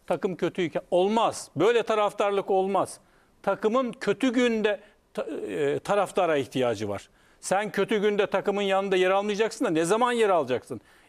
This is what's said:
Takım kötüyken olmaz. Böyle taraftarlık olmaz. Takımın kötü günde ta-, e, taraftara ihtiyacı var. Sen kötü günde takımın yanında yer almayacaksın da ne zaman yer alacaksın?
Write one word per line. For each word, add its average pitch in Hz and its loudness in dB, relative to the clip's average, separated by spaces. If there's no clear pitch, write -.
Takım 180 -2
kötüyken 175 -2
olmaz. 190 0
Böyle 214 2
taraftarlık 208 0
olmaz. 190 0
Takımın 220 0
kötü 226 -2
günde 220 0
ta-, 214 -6
e, 143 -2
taraftara 180 0
ihtiyacı 117 -2
var. 98 -8
Sen 196 -2
kötü 202 0
günde 208 2
takımın 196 -2
yanında 196 0
yer 185 2
almayacaksın 208 0
da 202 0
ne 165 2
zaman 226 2
yer 226 2
alacaksın? 127 0